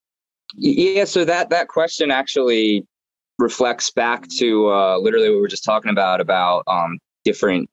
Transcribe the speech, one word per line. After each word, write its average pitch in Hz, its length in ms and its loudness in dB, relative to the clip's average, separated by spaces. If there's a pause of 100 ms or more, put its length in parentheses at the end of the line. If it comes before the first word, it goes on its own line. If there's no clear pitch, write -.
(580)
Y-, 170 380 0
yeah. 202 100 2
So 175 200 0
that, 175 240 0
that 170 180 0
question 160 440 -2
actually 117 760 0 (520)
reflects 120 540 -2
back 120 360 -2 (120)
to, 110 320 2
uh, 95 260 2
literally 110 320 2
what 104 60 2
we 101 60 2
were 101 60 0
just 95 160 -10
talking 107 280 -2
about, 95 300 0
about, 90 460 0
um, 87 300 -2 (260)
different, 95 500 -2